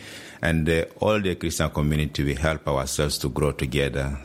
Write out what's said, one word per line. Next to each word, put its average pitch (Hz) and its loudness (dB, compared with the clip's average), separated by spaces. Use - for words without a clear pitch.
And, 80 2
uh, 82 4
all 104 4
the 90 0
Christian 82 -2
community, 76 0
we 69 0
help 76 0
ourselves 71 0
to 69 -2
grow 71 2
together. 69 -2